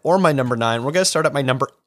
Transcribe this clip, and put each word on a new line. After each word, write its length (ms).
or 160
my 140
number 240
nine. 260
We're 80
gonna 140
start 200
at 80
my 80
number 280